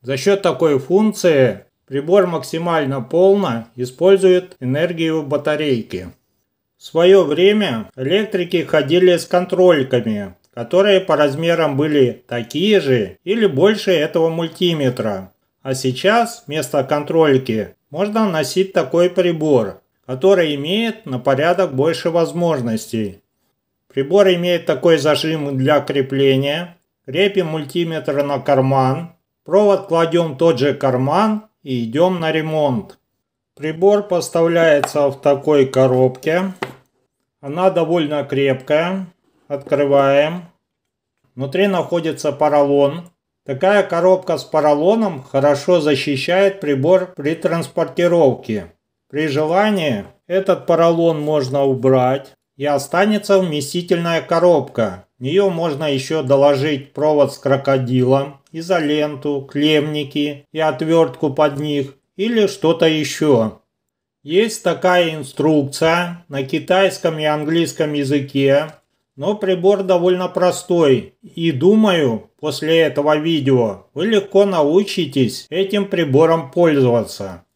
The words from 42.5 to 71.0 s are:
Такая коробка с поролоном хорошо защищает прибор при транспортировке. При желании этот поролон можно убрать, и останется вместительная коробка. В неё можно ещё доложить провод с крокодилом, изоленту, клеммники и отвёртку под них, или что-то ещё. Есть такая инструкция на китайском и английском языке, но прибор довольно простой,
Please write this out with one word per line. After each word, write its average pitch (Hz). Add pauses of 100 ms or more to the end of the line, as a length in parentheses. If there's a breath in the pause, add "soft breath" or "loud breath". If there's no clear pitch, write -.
Такая 185
коробка 180
с -
поролоном 156
хорошо 143
защищает 151
прибор 160
при 147
транспортировке. 160 (380)
При 151
желании 156 (220)
этот 180
поролон 165
можно 143
убрать, 131 (240)
и 139
останется 196
вместительная 170
коробка. 135 (120)
В 123
неё 190
можно 165
ещё 147
доложить 139
провод 147
с -
крокодилом, 131 (100)
изоленту, 151
клеммники 147
и 156
отвёртку 160
под 143
них, 143 (220)
или 214
что-то 160
ещё. 139 (640)
Есть 196
такая 170
инструкция 156
на 139
китайском 165
и 151
английском 151
языке, 139 (420)
но 175
прибор 190
довольно 180
простой, 175